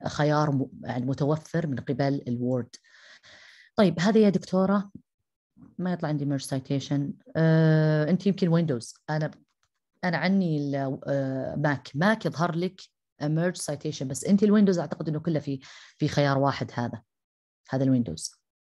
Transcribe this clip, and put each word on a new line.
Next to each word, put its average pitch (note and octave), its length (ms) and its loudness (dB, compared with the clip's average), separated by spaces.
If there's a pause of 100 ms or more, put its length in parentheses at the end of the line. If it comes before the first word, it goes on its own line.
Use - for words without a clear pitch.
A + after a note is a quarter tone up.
خيار D3+ 420 2
م-، C3+ 200 0 (140)
يعني A#2+ 220 -6
متوفر D#3 600 -2
من C3+ 100 -4
قبل C#3 520 -2
الوورد. B2 480 -4 (1000)
طيب، E3+ 240 4
هذه G3+ 180 4
يا G#3+ 100 8
دكتورة F#3+ 640 2 (880)
ما F3+ 140 -4
يطلع E3+ 160 -4
عندي C#3+ 300 -2
merge C3+ 40 -10
citation. C#3 580 -4 (360)
آه، D#3 760 4
أنت F#3 160 0
يمكن F#3+ 220 2
ويندوز، D#3+ 460 0 (160)
أنا، D3+ 200 -4 (760)
أنا F3 120 0
عني F3 420 0
ال-، C#3 480 -4
آه، C3+ 500 -4
ماك، C#3+ 380 -2
ماك G3 320 0
يظهر E3 280 -2
لك F#3 260 -6 (420)
merge E3 380 -2 (120)
citation، D3 300 -8
بس C3+ 220 -8
أنت G3 180 2
الويندوز G3+ 360 6
أعتقد D#3+ 300 -6
إنه D3+ 120 -2
كله D#3 180 -2
في، C#3 220 -6 (380)
في D3+ 100 0
خيار C#3 300 2
واحد C3+ 360 0
هذا، A#2 280 -6 (680)
هذا C3+ 140 -2
الويندوز. A#2+ 480 -2 (380)